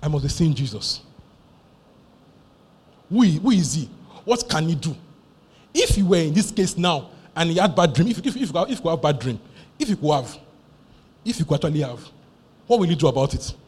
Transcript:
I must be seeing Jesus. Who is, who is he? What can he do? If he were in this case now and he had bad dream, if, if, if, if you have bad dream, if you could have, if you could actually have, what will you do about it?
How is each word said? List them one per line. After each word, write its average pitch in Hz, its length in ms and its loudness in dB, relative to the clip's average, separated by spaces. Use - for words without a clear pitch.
I 151 60 -2
must 143 160 0
be 143 40 0
seeing 160 240 2
Jesus. 113 480 -6
Who 220 140 2
is, 170 160 4
who 208 120 0
is 160 240 2
he? 143 140 -4
What 233 200 -2
can 160 220 -2
he 165 60 0
do? 147 200 -6
If 440 240 2
he 202 60 2
were 180 160 4
in 156 160 0
this 208 160 2
case 185 260 -2
now 170 320 -2
and 165 160 0
he 165 60 0
had 180 180 2
bad 160 200 4
dream, 165 140 4
if, 233 100 -2
if, 226 180 -4
if, 262 60 -4
if 190 420 -2
you 170 60 0
have 160 100 -2
bad 147 180 0
dream, 117 220 -6
if 285 100 -4
you 208 80 0
could 151 160 0
have, 131 260 -2
if 226 140 -6
you - 80 -2
could 151 80 0
actually 151 260 -2
have, 123 260 -8
what 240 120 4
will 190 80 2
you 165 100 2
do 143 100 2
about 135 260 0
it? - 220 -8